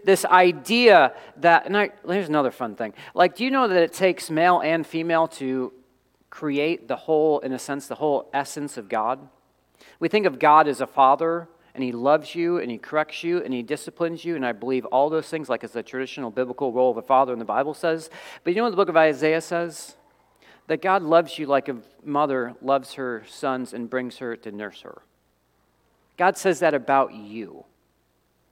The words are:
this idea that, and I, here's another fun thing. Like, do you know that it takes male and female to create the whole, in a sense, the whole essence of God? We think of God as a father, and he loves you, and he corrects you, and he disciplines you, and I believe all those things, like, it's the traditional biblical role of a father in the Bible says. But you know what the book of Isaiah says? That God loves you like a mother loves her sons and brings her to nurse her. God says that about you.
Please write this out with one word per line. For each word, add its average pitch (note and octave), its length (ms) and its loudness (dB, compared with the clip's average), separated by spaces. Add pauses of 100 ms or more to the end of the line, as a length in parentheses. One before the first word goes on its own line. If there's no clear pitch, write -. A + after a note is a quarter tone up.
this F#3+ 200 4
idea F3+ 880 6 (260)
that, E3 280 4
and F#3+ 100 -2
I, G#3 140 2 (160)
here's F3+ 240 -2
another C#3+ 220 2
fun A2 220 -8
thing. G#2+ 200 -8 (180)
Like, F3+ 220 4
do A#3 100 -6
you C4 60 -2
know C4 180 2
that F3+ 140 4
it E3 100 0
takes F#3 380 -2
male E3+ 300 4
and D#3+ 260 -2
female E3 420 0
to C3 460 -6 (560)
create D3+ 580 -4
the B2 80 -4
whole, D#3 440 0
in C3 120 -8
a B2+ 60 -6
sense, C#3 280 -10
the C3 100 -10
whole D3 360 -2
essence C#3+ 460 -6
of G#2 100 -14
God? A#2+ 400 -4 (720)
We E3 80 -2
think G#3 160 0
of C#3+ 140 0
God D3+ 300 6
as C3+ 120 -4
a C3 60 -2
father, E3 600 2 (260)
and C3 100 -6
he B2+ 80 -6
loves C#3 420 0
you, E3+ 220 -2
and B2 140 -6
he A2+ 80 -8
corrects - 440 -6
you, E3+ 200 -2
and B2+ 100 -6
he B2 100 -4
disciplines D#3+ 640 -8
you, E3+ 120 -6
and C3 100 -4
I A#2+ 60 -2
believe A#2 340 -4
all C#3 240 2
those D#3+ 180 -4
things, D#3 220 -8
like, A#2 140 -4
it's A2 100 -16
the A#2 80 -8
traditional C3 480 -10
biblical B2 420 -4
role B2+ 180 2
of A2 60 -4
a A2+ 60 -10
father B2+ 320 2
in A#2 40 -8
the A2+ 60 -10
Bible C3 300 -2
says. D#3+ 340 -4 (340)
But F3 120 -2
you - 20 0
know A3+ 80 0
what A#3+ 60 0
the F#3 60 -4
book F#3 120 2
of E3 80 0
Isaiah D#3 460 4
says? E3+ 540 -8 (720)
That D#3+ 140 -2
God F#3+ 200 2
loves E3 360 2
you D#3 80 -8
like C3+ 220 0
a C3 80 -6 (280)
mother C#3 560 -2
loves C3+ 340 -2
her B2 340 -8
sons B2+ 440 -6
and A#2 160 -10
brings B2+ 300 -8
her A#2+ 180 -8
to A2+ 140 -16
nurse G#2 320 -12
her. - 200 -20 (1120)
God F#3 200 2
says F#3 220 0
that D#3+ 160 2
about C3+ 400 0
you. G#2 500 -14 (880)